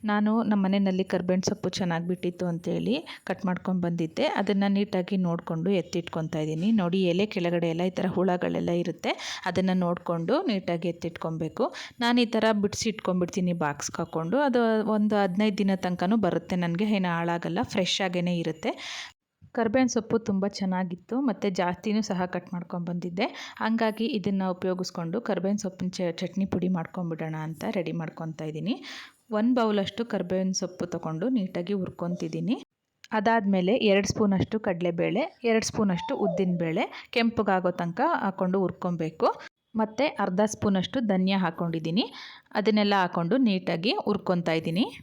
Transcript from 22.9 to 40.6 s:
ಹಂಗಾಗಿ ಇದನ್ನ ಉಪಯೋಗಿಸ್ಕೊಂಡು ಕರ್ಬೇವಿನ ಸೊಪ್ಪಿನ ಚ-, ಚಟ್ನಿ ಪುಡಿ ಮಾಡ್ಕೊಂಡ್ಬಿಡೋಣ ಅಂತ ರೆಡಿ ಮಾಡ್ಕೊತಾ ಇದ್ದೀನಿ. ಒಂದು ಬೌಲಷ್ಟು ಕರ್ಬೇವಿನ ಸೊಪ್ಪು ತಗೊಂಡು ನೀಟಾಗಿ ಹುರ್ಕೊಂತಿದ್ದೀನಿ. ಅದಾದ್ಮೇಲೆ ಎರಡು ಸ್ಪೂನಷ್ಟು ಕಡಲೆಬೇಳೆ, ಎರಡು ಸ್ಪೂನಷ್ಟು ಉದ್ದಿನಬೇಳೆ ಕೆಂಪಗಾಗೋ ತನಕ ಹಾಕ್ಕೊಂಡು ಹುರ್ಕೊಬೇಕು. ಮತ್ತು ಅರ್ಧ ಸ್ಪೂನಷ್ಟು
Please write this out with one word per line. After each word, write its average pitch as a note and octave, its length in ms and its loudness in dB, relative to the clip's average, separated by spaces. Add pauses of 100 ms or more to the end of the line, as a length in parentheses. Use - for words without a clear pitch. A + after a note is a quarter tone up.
ಹಂಗಾಗಿ A3+ 580 0
ಇದನ್ನ G3 340 0
ಉಪಯೋಗಿಸ್ಕೊಂಡು F3+ 720 -2
ಕರ್ಬೇವಿನ G3 400 0
ಸೊಪ್ಪಿನ F3+ 300 -6
ಚ-, F3+ 240 -2
ಚಟ್ನಿ F#3+ 320 -4
ಪುಡಿ F3+ 220 -2
ಮಾಡ್ಕೊಂಡ್ಬಿಡೋಣ E3 720 -4
ಅಂತ D#3+ 280 -8
ರೆಡಿ D#3+ 220 -2
ಮಾಡ್ಕೊತಾ E3 520 -8
ಇದ್ದೀನಿ. D#3 300 -4 (560)
ಒಂದು A3 240 2
ಬೌಲಷ್ಟು G#3+ 520 0
ಕರ್ಬೇವಿನ F#3 480 0
ಸೊಪ್ಪು F3+ 320 -4
ತಗೊಂಡು D#3+ 440 -4
ನೀಟಾಗಿ F#3+ 440 -2
ಹುರ್ಕೊಂತಿದ್ದೀನಿ. F3 840 -4 (560)
ಅದಾದ್ಮೇಲೆ G3+ 600 4 (100)
ಎರಡು G3+ 240 6
ಸ್ಪೂನಷ್ಟು G3 520 2
ಕಡಲೆಬೇಳೆ, F3 640 0 (200)
ಎರಡು A3+ 220 2
ಸ್ಪೂನಷ್ಟು G3+ 520 0
ಉದ್ದಿನಬೇಳೆ F3 680 0 (260)
ಕೆಂಪಗಾಗೋ G#3 600 2
ತನಕ E3+ 280 -4 (160)
ಹಾಕ್ಕೊಂಡು F#3+ 440 0
ಹುರ್ಕೊಬೇಕು. F3 680 -2 (460)
ಮತ್ತು A3 320 0 (120)
ಅರ್ಧ G3 280 0
ಸ್ಪೂನಷ್ಟು G#3 600 0